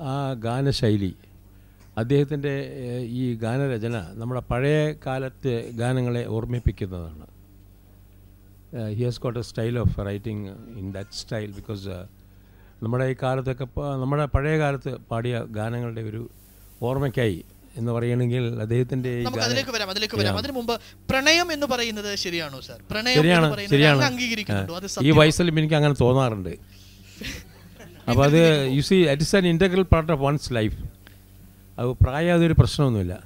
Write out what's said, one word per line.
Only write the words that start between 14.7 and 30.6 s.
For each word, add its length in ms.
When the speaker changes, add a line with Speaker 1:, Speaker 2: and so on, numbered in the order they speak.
Speaker 1:
പാടിയ 420
ഗാനങ്ങളുടെ 540
ഒരു 260
ഓർമ്മയ്ക്കായി 640
എന്ന് 200
പറയണമെങ്കിൽ 680
അദ്ദേഹത്തിൻ്റെ 500
ഈ 80
Speaker 2:
നമുക്ക് 200
Speaker 1:
ഗാനം 100
Speaker 2:
അതിലേക്ക് 260
വരാം, 160
അതിലേക്ക് 280
വരാം. 140
Speaker 1:
Yeah. 80
Speaker 2:
അതിനു 160
മുമ്പ് 220
പ്രണയം 440
എന്ന് 140
പറയുന്നത് 500
ശരിയാണോ, 440
സർ? 280
പ്രണയം 300
Speaker 1:
ശരിയാണ്, 260
Speaker 2:
എന്ന് 100
പറയുന്നത് 220
Speaker 1:
ശരിയാണ്. 200
Speaker 2:
അങ്ങ് 120
അംഗീകരിക്കുന്നുണ്ടോ? 680
അത് 120
Speaker 1:
ആ, 20
ഈ 60
Speaker 2:
സത്യമാണോ? 260
Speaker 1:
വയസ്സിലും 380
എനിക്ക് 200
അങ്ങനെ 180
തോന്നാറുണ്ട്. 580
Speaker 2:
<laughs> 800
Speaker 1:
അപ്പോൾ 180
അത്, 160
Speaker 2:
എന്തിനു? 340
Speaker 1:
you 80
see, 240
it 160
is 120
an 120
integral 380
part 260
of 100
one's 300
life. 260